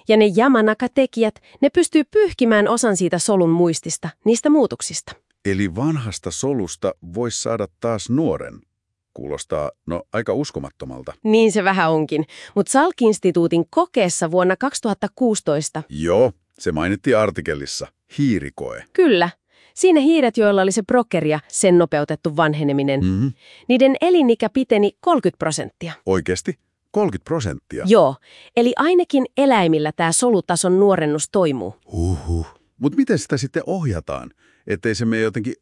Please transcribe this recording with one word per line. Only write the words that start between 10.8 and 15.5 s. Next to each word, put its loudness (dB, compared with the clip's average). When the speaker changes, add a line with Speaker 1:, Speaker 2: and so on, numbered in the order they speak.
Speaker 1:
Niin 4
se 0
vähän 2
onkin. -2
Mut 0
Salk-instituutin 0
kokeessa -2
vuonna 2
kaksituhatta -4
kuusitoista. -2